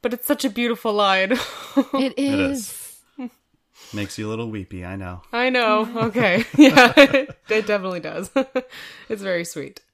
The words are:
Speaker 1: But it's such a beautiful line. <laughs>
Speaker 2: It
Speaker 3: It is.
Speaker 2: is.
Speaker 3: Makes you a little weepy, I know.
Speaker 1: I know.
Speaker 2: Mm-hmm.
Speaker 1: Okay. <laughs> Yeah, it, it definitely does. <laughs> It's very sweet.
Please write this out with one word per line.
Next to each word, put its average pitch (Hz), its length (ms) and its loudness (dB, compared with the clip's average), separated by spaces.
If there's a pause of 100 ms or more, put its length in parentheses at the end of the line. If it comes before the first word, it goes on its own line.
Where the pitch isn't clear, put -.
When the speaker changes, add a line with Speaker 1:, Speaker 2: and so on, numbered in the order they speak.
Speaker 1:
But 233 120 -2
it's 240 140 -10
such 285 180 0
a 254 40 0
beautiful 226 440 -2
line. 190 380 2
<laughs> 247 60 2 (560)
Speaker 2:
It 269 240 0
Speaker 3:
It - 20 -4
is. 277 400 0 (600)
Speaker 2:
is. 247 100 -10 (640)
Speaker 3:
Makes 104 240 -8
you 110 100 -6
a - 20 -6
little 113 200 -6
weepy, 95 360 -10
I 92 100 -8
know. 90 260 -10 (120)
Speaker 1:
I 247 160 0
know. 220 360 2
Speaker 2:
Mm-hmm. 233 120 -10
Speaker 1:
Okay. 220 520 0
<laughs> - 80 -2
Yeah, 262 380 8
it, 277 340 6 (200)
it 214 180 0
definitely 190 320 -2
does. 160 340 -10
<laughs> - 760 -6
It's 214 120 -6
very 180 220 -4
sweet. 139 380 -12 (120)